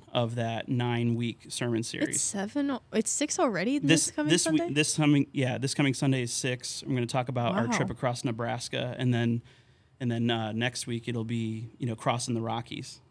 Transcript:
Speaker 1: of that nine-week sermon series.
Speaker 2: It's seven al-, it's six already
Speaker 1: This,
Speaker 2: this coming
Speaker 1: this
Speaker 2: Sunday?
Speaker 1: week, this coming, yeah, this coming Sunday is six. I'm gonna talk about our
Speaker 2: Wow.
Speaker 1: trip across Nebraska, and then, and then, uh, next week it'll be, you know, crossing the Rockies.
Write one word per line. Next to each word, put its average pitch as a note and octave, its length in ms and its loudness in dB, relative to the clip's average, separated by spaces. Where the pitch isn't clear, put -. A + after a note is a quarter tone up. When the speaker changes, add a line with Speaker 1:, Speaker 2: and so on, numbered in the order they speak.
Speaker 1:
of A#2 240 0
that A#2 320 -2
nine-week A#2+ 840 0
sermon A#2 340 -2
series. - 320 -4
Speaker 2:
It's - 60 0
seven B3+ 500 -2
al-, C4 100 -4
it's A3 200 0
six - 260 -2
already A#3+ 400 2
Speaker 1:
This, C#4 280 4
Speaker 2:
this - 100 -4
coming D4 160 0
Speaker 1:
this E3+ 120 6
Speaker 2:
Sunday? D#3 220 2
Speaker 1:
week, - 100 -4
this D3 220 2
coming, D3 340 6
yeah, B2+ 280 0
this C3 160 -2
coming C#3 180 4
Sunday C3+ 300 2
is A#2+ 100 -4
six. - 480 -4
I'm C#3 140 -2
gonna A#2+ 100 0
talk B2 240 -2
about B2 240 0
our A3 140 2
Speaker 2:
Wow. B3 40 0
Speaker 1:
trip G3+ 200 2
across B2 340 -2
Nebraska, A#2+ 720 -2
and B2+ 160 4
then, A#2 300 2
and B2 100 -2
then, A#2 220 2
uh, A2+ 220 -2
next A#2+ 340 -2
week A#2 200 -4
it'll A#2+ 160 -2
be, A2+ 440 -4
you - 80 -4
know, A2+ 100 -2
crossing E3 380 -2
the A2+ 80 0
Rockies. A2+ 580 -6